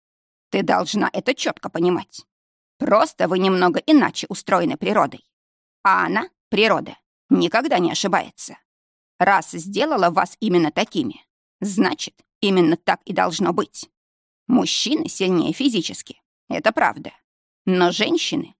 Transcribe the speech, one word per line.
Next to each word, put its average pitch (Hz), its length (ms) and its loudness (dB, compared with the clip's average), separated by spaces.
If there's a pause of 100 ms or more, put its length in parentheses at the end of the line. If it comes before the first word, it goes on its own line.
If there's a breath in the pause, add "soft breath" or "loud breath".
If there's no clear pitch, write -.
(500)
"Ты 196 140 0
должна 190 500 0
это - 200 -2
чётко - 360 -6
понимать. 175 560 -2 (520)
Просто 214 520 2
вы 185 100 0
немного 185 400 2
иначе - 480 2
устроены 175 480 -2
природой. - 480 -2 (600)
А 185 220 2
она, 208 240 -2 (200)
природа, 202 480 0 (320)
никогда 190 500 2
не 170 120 0
ошибается. - 640 -4 (640)
Раз 180 320 2
сделала 196 580 0
вас 175 300 -2
именно 175 320 2
такими, 170 540 -4 (340)
значит, 196 640 -4 (160)
именно 180 380 2
так - 260 -2
и 196 100 -10
должно 175 400 0
быть. - 360 -6 (580)
Мужчины - 640 0
сильнее 185 440 0
физически, - 680 -4 (280)
это 175 220 0
правда. - 400 -2 (540)
Но 180 260 2
женщины 254 680 -4